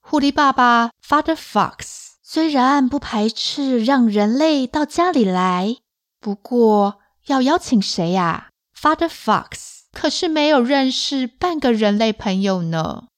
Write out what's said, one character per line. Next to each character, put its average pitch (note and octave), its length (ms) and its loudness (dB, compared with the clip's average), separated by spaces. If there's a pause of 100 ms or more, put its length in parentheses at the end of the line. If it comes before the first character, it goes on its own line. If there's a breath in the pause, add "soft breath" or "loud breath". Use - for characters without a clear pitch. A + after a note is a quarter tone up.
狐 D4+ 200 -2
狸 C#4+ 100 2
爸 C#4 220 2
爸， A#3+ 380 2 (120)
Father D4+ 320 0
Fox， - 760 -6 (100)
虽 D#4+ 280 -2
然 C4+ 380 2
不 C4+ 120 -2
排 G#3+ 280 -2
斥 B3+ 560 -2
让 B3 240 2
人 G#3 240 2
类 C#4 360 0
到 D4+ 180 -2
家 E4+ 260 0
里 C4 140 2
来， F#3 520 -2 (420)
不 G3+ 160 -6
过 G#3 640 2 (260)
要 C4+ 160 0
邀 C#4 160 2
请 B3 240 0
谁 F3 340 -2
啊？ F3 340 -2 (300)
Father D#4+ 300 0
Fox - 840 -6
可 - 160 -4
是 E4 200 -2
没 D#4 200 0
有 D4 140 4
认 C4 300 0
识 C4 340 -4
半 E4 340 -4
个 B3 140 2
人 G#3 240 2
类 A3 160 0
朋 G3 300 -4
友 F#3+ 180 -2
呢。 E3 460 -6 (100)